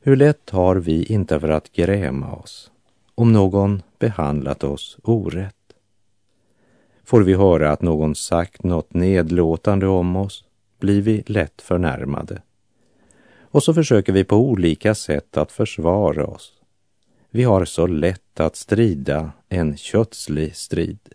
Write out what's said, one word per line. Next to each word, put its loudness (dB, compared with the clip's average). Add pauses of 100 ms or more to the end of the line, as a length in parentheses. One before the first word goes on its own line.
Hur 4
lätt 2
har 2
vi 0
inte -2
för -4
att -2
gräma -2
oss -20 (440)
om 4
någon 2 (160)
behandlat -4
oss -8
orätt? -4 (1500)
Får 4
vi 4
höra 4
att -4
någon 0
sagt -4
något -4
nedlåtande 0
om 0
oss, -6 (340)
blir 0
vi 0
lätt -4
förnärmade. -4 (1000)
Och 0
så 2
försöker 2
vi 4
på 0
olika 0
sätt -6
att -2
försvara -2
oss. -16 (760)
Vi 0
har 4
så -2
lätt -4
att -2
strida -2 (160)
en -2
kötslig -6
strid. -6 (160)